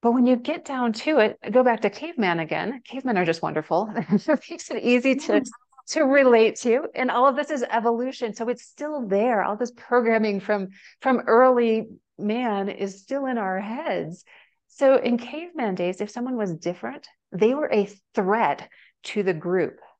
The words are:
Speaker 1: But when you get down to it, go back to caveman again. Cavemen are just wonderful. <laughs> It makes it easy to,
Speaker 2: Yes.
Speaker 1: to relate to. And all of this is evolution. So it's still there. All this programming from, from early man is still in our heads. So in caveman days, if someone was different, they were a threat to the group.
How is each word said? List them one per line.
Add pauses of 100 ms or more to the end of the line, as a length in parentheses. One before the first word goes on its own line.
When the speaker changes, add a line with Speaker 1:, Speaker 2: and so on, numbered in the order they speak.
Speaker 1:
But
when
you
get
down
to
it, (120)
go
back
to
caveman
again.
Cavemen
are
just
wonderful.
<laughs>
It (100)
makes
it
easy
to,
Speaker 2:
Yes. (380)
Speaker 1:
to
relate
to.
And
all
of
this
is
evolution.
So
it's
still
there.
All
this
programming
from, (320)
from
early (300)
man
is
still
in
our
heads. (440)
So
in
caveman
days,
if
someone
was
different, (260)
they
were
a (260)
threat (360)
to
the
group. (220)